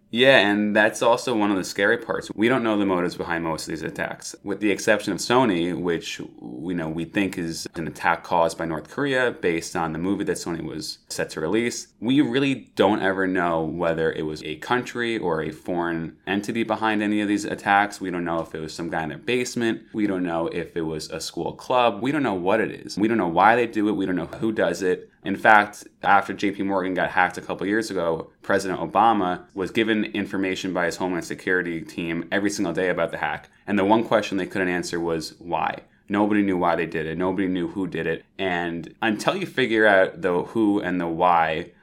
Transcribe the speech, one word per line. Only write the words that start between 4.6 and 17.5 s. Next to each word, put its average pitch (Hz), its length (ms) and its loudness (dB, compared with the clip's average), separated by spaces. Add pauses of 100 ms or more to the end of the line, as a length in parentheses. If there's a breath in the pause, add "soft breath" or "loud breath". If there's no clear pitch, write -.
exception 104 400 0
of 82 80 -4
Sony, 95 520 2
which, 82 460 -4
you 64 560 -10
know, 82 140 -4
we 80 160 -6
think 92 340 -2
is 82 380 -6
an 82 100 -6
attack 82 380 -2
caused 85 340 2
by 85 60 -4
North 80 260 -6
Korea 131 400 0
based 82 460 -2
on 82 160 -2
the 80 80 -4
movie 95 240 0
that 85 120 -2
Sony 80 280 -6
was - 340 -10 (100)
set - 220 -6
to - 100 -8
release, 113 480 -2 (120)
we 131 200 2
really 135 540 0
don't 101 280 4
ever 95 260 0
know 85 340 0
whether 80 480 0
it 76 120 -4
was 78 200 -6
a 76 140 -8
country 120 600 -4
or 80 260 -2
a 80 100 -6
foreign 85 640 -6 (100)
entity 104 380 -2
behind 107 400 0
any 104 160 0
of 104 80 0
these 104 160 0
attacks. 101 560 0